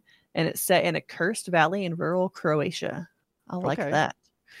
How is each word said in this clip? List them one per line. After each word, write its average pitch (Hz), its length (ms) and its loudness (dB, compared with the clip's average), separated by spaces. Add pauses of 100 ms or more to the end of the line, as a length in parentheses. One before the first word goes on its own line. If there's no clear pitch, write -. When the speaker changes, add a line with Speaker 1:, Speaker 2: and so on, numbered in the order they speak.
(340)
Speaker 1:
and 165 140 0
it's - 140 -6
set - 240 4
in 165 100 0
a 160 60 -2
cursed - 460 -4
valley 175 360 4
in 170 120 -2
rural 175 340 0
Croatia. 160 800 -2 (400)
I 175 80 -8
like 180 220 -2
Speaker 2:
Okay. 147 120 -4
Speaker 1:
that. 143 240 0 (440)